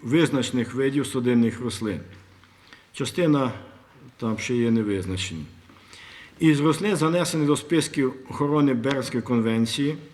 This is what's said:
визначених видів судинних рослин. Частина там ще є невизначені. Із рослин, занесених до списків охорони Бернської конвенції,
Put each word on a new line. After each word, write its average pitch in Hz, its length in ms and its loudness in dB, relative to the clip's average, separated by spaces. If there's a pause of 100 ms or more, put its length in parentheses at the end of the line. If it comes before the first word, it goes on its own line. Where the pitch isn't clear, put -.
визначених 127 720 0
видів 135 320 0
судинних 120 540 2
рослин. 107 400 -6 (920)
Частина 143 600 0 (640)
там 110 220 -4
ще - 160 -4
є 117 160 2
невизначені. 95 720 -2 (960)
Із 156 200 4
рослин, 165 360 2
занесених 160 500 2
до 147 100 4
списків 147 580 -2 (160)
охорони 143 440 2
Бернської 127 480 -2
конвенції, 117 720 0 (180)